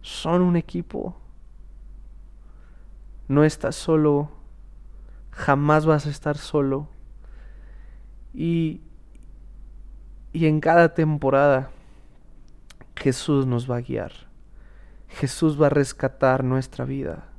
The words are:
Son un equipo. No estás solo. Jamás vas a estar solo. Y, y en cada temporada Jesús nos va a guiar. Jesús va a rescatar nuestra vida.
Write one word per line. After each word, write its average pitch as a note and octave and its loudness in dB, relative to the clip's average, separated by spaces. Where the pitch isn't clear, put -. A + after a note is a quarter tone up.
Son E3+ 0
un F3+ 4
equipo. - -6
No C#3+ 6
estás D#3 0
solo. D3+ 2
Jamás D3 2
vas D3+ 2
a D3+ -4
estar C#3+ -4
solo. C#3+ -2
Y, E3 -2
y E3 0
en D3+ 4
cada E3 6
temporada C#3+ 2
Jesús C#3 0
nos B2 -2
va A#2+ -2
a A#2+ -6
guiar. A2+ -8
Jesús D3 -2
va D3 6
a C#3 4
rescatar C3 0
nuestra B2+ -2
vida. C#3 -8